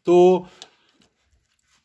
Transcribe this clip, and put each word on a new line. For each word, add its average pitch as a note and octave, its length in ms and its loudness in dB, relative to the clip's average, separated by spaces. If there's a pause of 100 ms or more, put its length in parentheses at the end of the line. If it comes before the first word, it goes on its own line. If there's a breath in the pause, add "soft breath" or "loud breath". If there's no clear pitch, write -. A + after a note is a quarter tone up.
तो F3+ 400 0 (1400 soft breath)